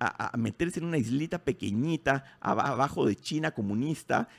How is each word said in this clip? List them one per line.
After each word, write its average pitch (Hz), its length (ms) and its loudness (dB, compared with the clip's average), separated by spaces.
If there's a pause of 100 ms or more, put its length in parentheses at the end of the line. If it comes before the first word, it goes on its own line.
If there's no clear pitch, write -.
a, - 320 -2
a - 40 -6
meterse 120 420 -2
en 156 80 -4
una 165 120 0
islita 131 420 0
pequeñita, 135 1000 0
aba-, 110 300 0
abajo 135 360 0
de 101 120 4
China 156 340 -2
comunista, 120 800 0 (100)